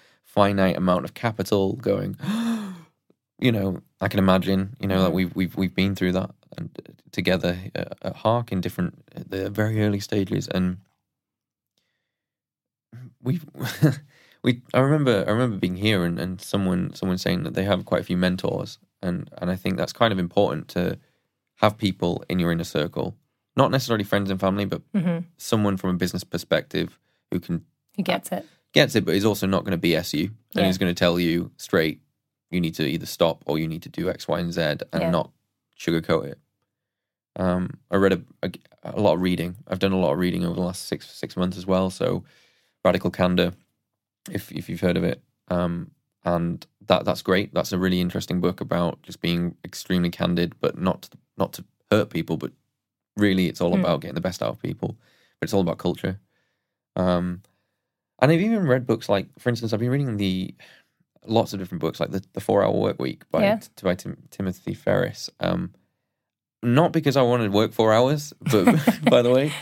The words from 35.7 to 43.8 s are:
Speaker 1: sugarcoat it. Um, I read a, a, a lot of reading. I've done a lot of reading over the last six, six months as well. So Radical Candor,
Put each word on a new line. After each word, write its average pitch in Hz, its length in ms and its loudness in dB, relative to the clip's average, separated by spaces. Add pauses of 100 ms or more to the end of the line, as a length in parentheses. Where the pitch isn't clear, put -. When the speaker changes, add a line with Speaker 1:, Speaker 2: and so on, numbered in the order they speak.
Speaker 1:
sugarcoat 82 460 -2
it. - 140 -14 (1000)
Um, 90 420 -2 (100)
I 101 60 -2
read 98 180 6
a, 87 80 -2 (220)
a, 92 80 -4 (320)
a - 180 -8
lot 95 120 6
of 90 80 0
reading. 90 340 0 (120)
I've 92 120 -4
done 98 140 2
a 95 60 2
lot 80 140 4
of 82 60 -2
reading 90 260 0
over 87 100 -2
the 92 60 -4
last 90 260 -6
six, - 220 -8
six - 280 -10
months 92 200 -2
as 90 80 -10
well. 95 240 2
So 92 340 -2 (600)
Radical 92 260 2
Candor, 90 440 2 (760)